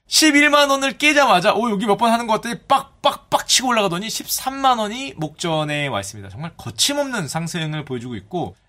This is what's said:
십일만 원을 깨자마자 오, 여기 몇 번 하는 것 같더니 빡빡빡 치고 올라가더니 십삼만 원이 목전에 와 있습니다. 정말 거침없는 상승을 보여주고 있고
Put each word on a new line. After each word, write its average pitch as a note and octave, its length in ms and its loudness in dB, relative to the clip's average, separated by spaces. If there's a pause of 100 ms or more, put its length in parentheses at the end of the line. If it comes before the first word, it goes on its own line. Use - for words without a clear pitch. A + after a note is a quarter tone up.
십일만 D4 640 4
원을 C#4 280 0
깨자마자 B3+ 560 4
오, A#3 160 0
여기 G3+ 160 0
몇 G3+ 120 2
번 A3+ 140 2
하는 A#3 160 0
것 A3 80 0
같더니 A#3 320 -6
빡빡빡 - 800 -2
치고 B3+ 220 2
올라가더니 G#3 400 0
십삼만 C4 720 -2
원이 A#3+ 380 -6
목전에 D3+ 680 -4
와 A2 120 -2
있습니다. G2 300 -12
정말 D3 280 -12
거침없는 A#3 680 -4
상승을 D#3 580 -6
보여주고 B2 300 -8
있고 C3+ 400 -8 (140)